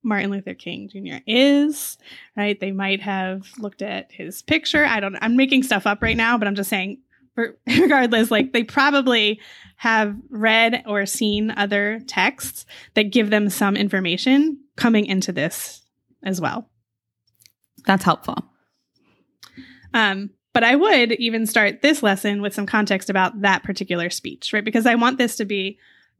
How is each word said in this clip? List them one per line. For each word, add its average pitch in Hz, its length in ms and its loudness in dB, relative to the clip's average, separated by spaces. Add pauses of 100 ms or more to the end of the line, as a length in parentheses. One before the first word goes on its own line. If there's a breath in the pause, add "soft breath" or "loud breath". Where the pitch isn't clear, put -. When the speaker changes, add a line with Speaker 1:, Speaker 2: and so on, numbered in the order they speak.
Speaker 1:
Martin 202 280 -2
Luther 196 240 -8
King 196 340 -14
Junior 196 380 -14
is, 285 720 2 (380 loud breath)
right? 208 240 -2
They 196 100 -6
might 196 300 -2
have 190 580 -6
looked 208 240 -10
at 196 300 -10
his - 300 -14
picture. 311 420 0
I 226 160 0
don't, 196 200 -6
I'm 233 160 2
making 262 280 4
stuff 214 220 0
up 208 160 0
right 226 140 0
now, 226 220 2
but 208 80 -2
I'm 202 80 -2
just 196 160 -4
saying, 196 280 -4 (360 soft breath)
re-, 233 140 -2 (180)
<laughs> 254 140 2
regardless, 247 500 4
like, 226 220 0
they 233 100 0
probably 247 800 2 (380 loud breath)
have 220 360 2 (160)
read 226 560 2
or 208 200 -2
seen 214 440 -2
other 208 560 -2
texts - 600 -4 (280 loud breath)
that 214 160 2
give 214 200 2
them 208 200 2
some 202 260 0
information 208 840 0 (160)
coming 214 300 2
into 190 260 -2
this - 500 -6 (400)
as 185 180 -4
well. 190 280 -6 (1160)
Speaker 2:
That's 190 200 2
helpful. - 320 -2 (1600 loud breath)
Speaker 1:
Um, 202 380 0 (220)
but 226 120 2
I 247 120 6
would 285 360 4
even 226 340 -2
start 214 360 0
this 294 200 2
lesson 202 400 0
with 202 120 -4
some 202 120 -6
context 202 440 0
about 190 320 0
that 196 200 2
particular 180 480 -4
speech, - 420 -10
right? 214 120 0
Because 226 220 2
I 233 80 4
want 240 240 2
this 240 180 0
to 220 80 -4
be, 196 340 -4 (420 soft breath)